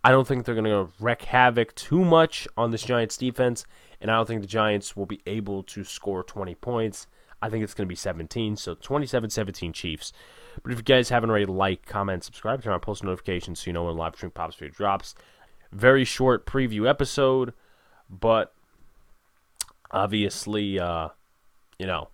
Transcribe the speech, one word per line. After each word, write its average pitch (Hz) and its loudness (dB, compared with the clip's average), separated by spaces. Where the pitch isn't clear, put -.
I 127 8
don't 131 8
think 123 -2
they're 120 -2
gonna 104 2
wreak 117 -2
havoc 120 4
too 180 2
much 165 4
on 117 0
this 110 -4
Giants 120 -2
defense, 123 -2
and 107 -4
I 110 4
don't 113 2
think 113 -4
the 98 -10
Giants 107 0
will 98 -4
be 98 -10
able 101 -6
to 98 -12
score 95 -6
twenty 92 -8
points. 113 -4
I 110 -4
think 110 -2
it's 104 -6
gonna 101 -4
be 90 -8
seventeen, 101 -6
so - -10
twenty-seven 131 -4
seventeen 95 -6
Chiefs. - -8
But 123 -8
if 117 -6
you 113 -12
guys 127 6
haven't 117 2
already, 104 4
like, 95 0
comment, 98 -4
subscribe, - -6
turn 107 -2
on 87 0
post 101 -6
notifications 92 -4
so - -8
you 90 -4
know 85 -2
when 85 -4
live 82 -6
stream 90 -10
pops 80 -8
for - -16
your 73 -12
drops. 98 -2
Very 127 6
short 127 2
preview 117 0
episode, 131 2
but 110 2
obviously, 101 0
uh, 85 -2
you 95 -8
know 87 -4